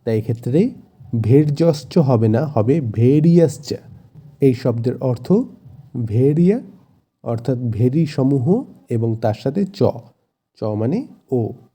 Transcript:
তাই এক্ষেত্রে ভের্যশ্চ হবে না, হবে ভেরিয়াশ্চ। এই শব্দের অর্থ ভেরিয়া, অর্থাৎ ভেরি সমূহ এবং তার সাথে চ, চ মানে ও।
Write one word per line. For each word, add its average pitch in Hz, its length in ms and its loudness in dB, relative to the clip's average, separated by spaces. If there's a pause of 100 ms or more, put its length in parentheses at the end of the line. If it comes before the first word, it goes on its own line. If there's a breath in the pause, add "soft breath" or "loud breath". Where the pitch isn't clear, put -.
তাই 113 180 -2
এক্ষেত্রে 123 520 -2 (500)
ভের্যশ্চ 147 760 2
হবে 123 300 4
না, 117 180 0
হবে 131 340 0 (100)
ভেরিয়াশ্চ। 151 840 2 (640)
এই 135 140 4
শব্দের 117 460 -4
অর্থ 131 320 -2 (760)
ভেরিয়া, 151 540 2 (640)
অর্থাৎ 117 340 -4 (120)
ভেরি 127 360 0
সমূহ 143 580 0 (260)
এবং 113 260 -2
তার 110 180 -2
সাথে 190 320 -4
চ, - 160 -4 (760)
চ - 60 -10 (100)
মানে 135 320 -4 (240)
ও। 120 220 -2 (220)